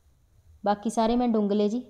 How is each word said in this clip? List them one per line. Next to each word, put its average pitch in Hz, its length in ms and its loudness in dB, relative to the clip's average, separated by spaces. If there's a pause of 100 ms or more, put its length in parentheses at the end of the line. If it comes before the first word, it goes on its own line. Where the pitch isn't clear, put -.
(640)
ਬਾਕੀ 208 280 -2
ਸਾਰੇ 226 240 0
ਮੈਂ 247 140 2
ਡੁੰਗ 208 220 0
ਲਏ 208 180 2
ਜੀ, 240 200 -4